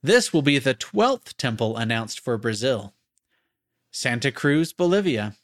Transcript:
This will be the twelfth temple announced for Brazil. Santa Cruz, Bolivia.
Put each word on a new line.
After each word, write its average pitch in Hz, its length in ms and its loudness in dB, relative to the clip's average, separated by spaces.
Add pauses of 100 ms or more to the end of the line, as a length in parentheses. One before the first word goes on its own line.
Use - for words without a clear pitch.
This 220 320 2
will 160 80 4
be 143 160 4
the 131 160 2
twelfth 233 640 -2
temple 113 400 -2
announced 113 420 -4
for 120 160 -2
Brazil. 110 580 -2 (960)
Santa 123 400 -2
Cruz, 151 420 0
Bolivia. 175 720 0